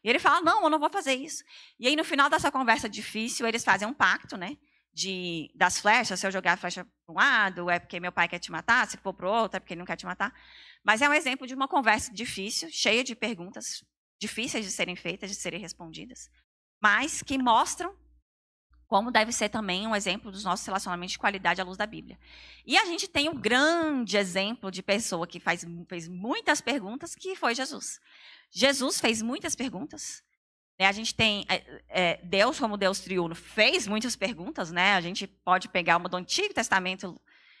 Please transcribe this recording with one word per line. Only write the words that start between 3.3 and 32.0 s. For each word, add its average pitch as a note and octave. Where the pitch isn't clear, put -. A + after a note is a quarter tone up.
eles A3+
fazem G3
um A#3+
pacto, G3+
né? G3
De, F3
das F3+
flechas, G#3
se G3+
eu F#3+
jogar F#3
a F3+
flecha F3+
pra -
um -
lado, G3
é F3
porque F3
meu F3+
pai F3
quer F3
te -
matar, A3+
se -
for F#3+
pro F3+
outro, A3
é F#3
porque -
ele E3+
não F3
quer E3+
te -
matar. F#3
Mas A3
é C#4+
um C#4+
exemplo C4
de B3+
uma C4+
conversa A#3
difícil, G#3+
cheia A3+
de B3+
perguntas -
difíceis A3
de F#3
serem F3+
feitas, F#3
de G3
serem F3
respondidas, E3+
mas G#3+
que C4+
mostram C4
como A3+
deve A3+
ser G#3+
também G3+
um A3+
exemplo G3+
dos G3
nossos F#3+
relacionamentos F#3
de -
qualidade F#3
à -
luz F#3
da G#3+
Bíblia. -
E C4
a G#4+
gente F4
tem C#4+
um D#4+
grande C4
exemplo F#3+
de F#3
pessoa F#3+
que F3
faz, F3
fez E3+
muitas C4+
perguntas, C#4
que F#4+
foi B3
Jesus. C4
Jesus C4+
fez A3+
muitas D4
perguntas, B3+
né? F#3+
A G3
gente A3
tem, G#3
é, -
é, F3